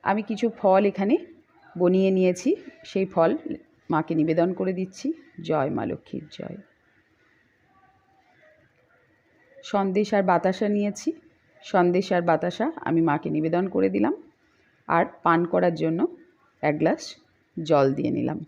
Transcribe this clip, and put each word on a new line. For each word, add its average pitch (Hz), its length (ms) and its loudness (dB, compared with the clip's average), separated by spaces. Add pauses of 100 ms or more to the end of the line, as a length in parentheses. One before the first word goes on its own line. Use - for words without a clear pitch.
আমি 202 260 0
কিছু 226 180 -2 (120)
ফল 190 220 4 (100)
এখানে 196 240 0 (600)
বনিয়ে 185 420 4
নিয়েছি, 185 320 2 (400)
সেই 196 240 -2
ফল 165 180 4 (580)
মাকে 160 260 -2
নিবেদন 165 340 2 (100)
করে 190 140 -2
দিচ্ছি। 185 340 -8 (400)
জয় 151 280 0
মা 117 100 -4
লক্ষ্মীর - 400 -10 (100)
জয়। - 220 -12 (3250)
সন্দেশ 196 420 0
আর 202 100 2
বাতাসা 185 520 2
নিয়েছি, 208 340 -4 (540)
সন্দেশ 180 420 2 (100)
আর 175 140 0
বাতাসা 175 360 0 (220)
আমি 165 220 2
মাকে 147 200 0
নিবেদন 160 340 0 (100)
করে 190 220 2
দিলাম, 220 180 0 (760)
আর 170 160 2 (200)
পান 165 160 4 (140)
করার 180 220 2
জন্য 160 240 -2 (640)
এক 151 160 0
গ্লাস 180 240 0 (540)
জল 151 280 4 (120)
দিয়ে 127 200 -2
নিলাম। 131 300 -4